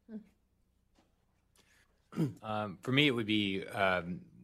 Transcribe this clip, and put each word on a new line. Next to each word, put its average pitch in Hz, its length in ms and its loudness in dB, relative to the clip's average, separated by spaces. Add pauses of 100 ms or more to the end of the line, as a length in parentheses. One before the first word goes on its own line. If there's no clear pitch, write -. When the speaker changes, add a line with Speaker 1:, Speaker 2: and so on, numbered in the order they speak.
(2250)
Speaker 1:
Mm-hmm. 147 300 -2
Speaker 2:
Um, 107 360 -4
for 123 120 -4
me, 147 140 6
it 135 40 4
would 117 160 0
be, 101 400 0
um, 92 540 0 (220)